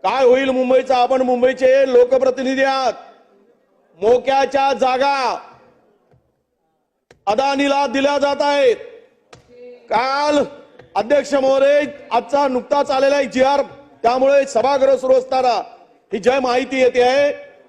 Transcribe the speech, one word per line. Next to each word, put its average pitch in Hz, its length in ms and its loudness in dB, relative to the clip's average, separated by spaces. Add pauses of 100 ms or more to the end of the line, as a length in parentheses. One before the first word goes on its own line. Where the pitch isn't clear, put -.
काय 254 220 0
होईल 262 240 2
मुंबईचं? 262 440 0
आपण 254 280 0
मुंबईचे 254 720 0
लोकप्रतिनिधी 262 680 2
आहात, 269 300 -2 (1080)
मोक्याच्या 269 720 0
जागा 254 680 -2 (1800)
अदानीला 277 600 0
दिल्या 277 300 0
जात 285 220 0
आहेत. 285 360 2 (1120)
काल, 277 540 -2 (520)
अध्यक्ष 247 380 -2
महोदय, 277 520 2 (260)
आजचा 277 360 0
नुकताच 277 440 -2
आलेला 277 300 0
एक 262 80 -4
जीआर, 269 320 0 (420)
त्यामुळे 269 420 2
सभागृह 269 500 0
सुरू 262 180 0
असताना 254 480 0 (520)
ही 220 60 -4
जी 247 200 0
माहिती 262 420 -2
येते 247 200 2
आहे 269 320 2 (360)